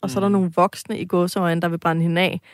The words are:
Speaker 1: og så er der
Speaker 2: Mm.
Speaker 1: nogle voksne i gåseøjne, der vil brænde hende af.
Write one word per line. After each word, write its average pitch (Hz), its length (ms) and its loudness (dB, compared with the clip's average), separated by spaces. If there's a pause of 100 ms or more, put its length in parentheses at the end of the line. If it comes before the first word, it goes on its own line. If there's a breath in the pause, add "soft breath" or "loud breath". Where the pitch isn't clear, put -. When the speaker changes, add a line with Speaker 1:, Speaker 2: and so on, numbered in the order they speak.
Speaker 1:
og 196 80 -4
så - 80 -4
er - 20 0
der 196 80 2
Speaker 2:
Mm. 202 40 2
Speaker 1:
nogle 185 240 2
voksne 202 420 0
i - 60 -8
gåseøjne, 175 560 0
der 175 80 0
vil 165 100 -4
brænde 165 240 0
hende 170 180 0
af. 185 200 0 (140 loud breath)